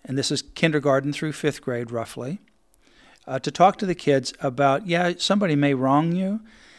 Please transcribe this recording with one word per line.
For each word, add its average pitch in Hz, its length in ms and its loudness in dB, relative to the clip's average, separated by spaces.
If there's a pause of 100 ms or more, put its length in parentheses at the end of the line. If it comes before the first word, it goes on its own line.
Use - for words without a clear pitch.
and 131 120 -4
this 139 140 -2
is 139 100 -2
kindergarten 143 680 0
through 151 220 -6
fifth - 280 -4
grade 120 300 -6
roughly, 123 480 -8 (880)
uh, 131 120 -4
to 147 120 -6
talk 185 260 4
to 208 80 -6
the 175 100 -2
kids 135 440 0
about, 139 480 0
yeah, 175 300 0
somebody 196 380 0
may 143 180 2
wrong 139 400 2
you, 190 260 -2 (400)